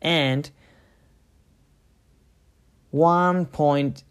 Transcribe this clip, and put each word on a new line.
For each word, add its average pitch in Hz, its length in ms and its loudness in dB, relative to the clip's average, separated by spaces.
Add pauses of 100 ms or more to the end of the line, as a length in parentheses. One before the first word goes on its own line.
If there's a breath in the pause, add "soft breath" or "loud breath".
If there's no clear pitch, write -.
and 147 480 -2 (2500 soft breath)
one 175 540 2
point 143 640 -2